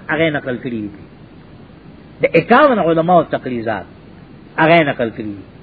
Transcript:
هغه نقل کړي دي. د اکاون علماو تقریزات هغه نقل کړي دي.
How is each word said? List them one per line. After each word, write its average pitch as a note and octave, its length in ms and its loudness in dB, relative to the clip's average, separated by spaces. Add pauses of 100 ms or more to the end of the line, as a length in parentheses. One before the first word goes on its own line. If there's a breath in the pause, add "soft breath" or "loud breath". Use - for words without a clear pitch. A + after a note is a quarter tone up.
هغه D#3+ 200 0
نقل C3+ 280 -6
کړي A#2 240 -8 (120)
دي. F#2 100 -20 (1160)
د - 120 -2
اکاون A#3 460 4
علماو E3 440 2
تقریزات A2+ 600 -6 (720)
هغه D#3+ 260 4
نقل B2+ 340 -4
کړي G#2+ 200 -10
دي. F#2 80 -18 (180)